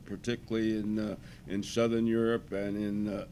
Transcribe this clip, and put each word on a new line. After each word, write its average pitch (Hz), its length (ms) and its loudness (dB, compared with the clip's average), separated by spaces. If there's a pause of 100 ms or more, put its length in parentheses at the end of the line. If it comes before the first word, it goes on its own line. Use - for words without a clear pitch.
particularly 110 720 0
in, 107 200 0
uh, 107 180 -2 (320)
in 101 140 -2
Southern 113 460 2
Europe 113 440 2
and 101 260 -2
in, 104 360 0
uh, 98 180 -4